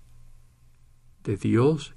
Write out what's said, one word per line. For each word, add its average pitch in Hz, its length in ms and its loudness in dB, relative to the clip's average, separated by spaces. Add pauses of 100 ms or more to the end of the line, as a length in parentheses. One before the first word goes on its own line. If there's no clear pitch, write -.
(1200)
de 98 120 -4
Dios 123 600 0